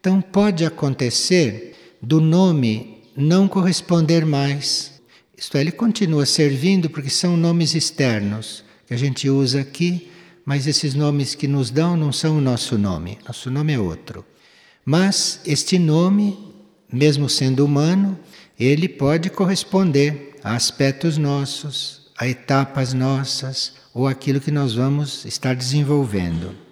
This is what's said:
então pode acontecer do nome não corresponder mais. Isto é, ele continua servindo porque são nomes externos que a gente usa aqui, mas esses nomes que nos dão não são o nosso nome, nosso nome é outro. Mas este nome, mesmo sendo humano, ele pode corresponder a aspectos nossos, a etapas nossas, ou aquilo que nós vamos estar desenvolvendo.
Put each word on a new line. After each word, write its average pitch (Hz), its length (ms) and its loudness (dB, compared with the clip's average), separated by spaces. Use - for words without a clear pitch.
então 190 160 4
pode 185 460 0
acontecer 139 1400 -2
do 147 180 2
nome 156 800 2
não 170 320 4
corresponder 165 760 2
mais. 139 760 -2
Isto - 220 -8
é, 139 60 4
ele 165 100 -2
continua 170 540 0
servindo 156 640 2
porque 135 180 -8
são 175 300 0
nomes 170 360 2
externos 110 880 -2
que - 60 -10
a 120 60 -4
gente 135 320 -2
usa 135 320 0
aqui, 175 480 -4
mas 139 220 -2
esses 147 260 0
nomes 147 420 0
que 147 140 -6
nos 135 220 0
dão 170 260 2
não 147 160 0
são 156 240 0
o 147 60 2
nosso 123 340 0
nome, 95 400 -2
nosso - 240 -10
nome 151 220 0
é 131 60 0
outro. - 480 -6
Mas 180 600 0
este 156 320 0
nome, 185 580 2
mesmo 143 340 2
sendo 131 380 2
humano, 170 540 2
ele 147 300 2
pode 165 400 0
corresponder 175 1040 0
a 107 100 -4
aspectos 139 600 0
nossos, 143 1000 -4
a 120 100 -2
etapas 135 640 0
nossas, 131 800 -4
ou 127 120 0
aquilo 135 320 -2
que 143 120 -4
nós 139 240 0
vamos 139 500 -2
estar 127 320 -4
desenvolvendo. 123 1000 -2